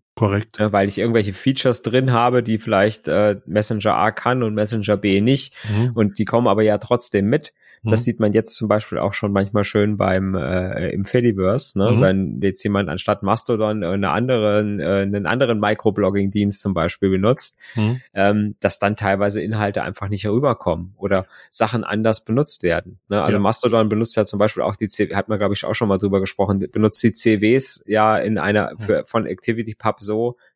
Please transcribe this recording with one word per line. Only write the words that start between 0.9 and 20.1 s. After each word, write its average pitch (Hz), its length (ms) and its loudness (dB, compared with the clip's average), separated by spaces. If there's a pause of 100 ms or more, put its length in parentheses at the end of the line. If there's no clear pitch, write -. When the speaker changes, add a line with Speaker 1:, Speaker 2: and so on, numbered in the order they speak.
Speaker 2:
irgendwelche 110 340 2
Features 131 480 0
drin 127 300 2
habe, 120 320 4
die 110 160 -2
vielleicht, 107 480 0
äh, 101 400 2
Messenger 104 480 0
A 107 160 2
kann 123 320 0
und 107 100 -2
Messenger 107 440 -2
B 98 240 2
nicht. 131 340 0 (120)
Speaker 1:
Mhm. 110 280 0
Speaker 2:
Und 104 240 0
die 107 60 0
kommen 120 220 2
aber 104 140 4
ja 104 160 4
trotzdem 101 520 0
mit. 151 240 -2 (320)
Das 110 140 2
Speaker 1:
Mhm. 123 60 -4
Speaker 2:
sieht 113 160 -2
man 104 100 2
jetzt 107 240 0
zum 107 140 -4
Beispiel 107 280 0
auch 87 140 -2
schon 101 220 -4
manchmal 98 320 0
schön 104 320 0
beim, 95 380 0
äh, 90 560 -4
im 98 120 -4
Fediverse, 107 760 0
ne? 104 140 4
Speaker 1:
Mhm. 110 100 4
Speaker 2:
Wenn 92 400 0
jetzt 95 220 -2
jemand 101 240 0
anstatt 95 360 -4
Mastodon, 107 600 0
äh, 85 40 -2
eine 98 240 0
anderen, 104 680 0
äh, 95 220 0
einen 101 240 -2
anderen 117 340 0
Microblogging-Dienst 101 1000 0
zum 98 120 -2
Beispiel 87 360 0
benutzt, 98 500 0 (160)
Speaker 1:
Mhm. 117 240 0 (140)
Speaker 2:
ähm, 104 480 0
dass - 180 0
dann 104 160 0
teilweise 101 460 0
Inhalte 104 420 -2
einfach 98 240 -8
nicht 101 180 -6